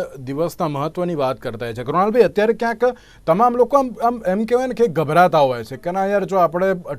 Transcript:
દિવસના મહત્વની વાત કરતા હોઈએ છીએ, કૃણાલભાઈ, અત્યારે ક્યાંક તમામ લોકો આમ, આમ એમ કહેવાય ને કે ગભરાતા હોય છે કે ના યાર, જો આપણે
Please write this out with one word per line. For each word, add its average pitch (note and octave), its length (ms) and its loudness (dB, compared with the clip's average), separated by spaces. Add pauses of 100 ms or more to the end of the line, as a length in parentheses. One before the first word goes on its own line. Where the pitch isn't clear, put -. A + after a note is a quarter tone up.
(180)
દિવસના D3+ 500 -6
મહત્વની D#3+ 460 -4
વાત C3 260 -2
કરતા A#2+ 260 -8
હોઈએ A#2 80 -8
છીએ, A#2+ 100 -8
કૃણાલભાઈ, G3+ 380 2
અત્યારે G3+ 300 4
ક્યાંક A#3 320 -2 (420)
તમામ A#3 300 2
લોકો B3 200 2
આમ, C4 180 0 (100)
આમ A#3+ 220 -2
એમ G3 180 -2
કહેવાય A#3+ 220 0
ને B3 80 -6
કે A#3 120 2
ગભરાતા D#3+ 520 2
હોય B2 260 2
છે C3+ 120 -12
કે E3+ 140 -8
ના F#3+ 160 -2
યાર, G3 180 0
જો F#3 120 -4
આપણે F3 300 2 (320)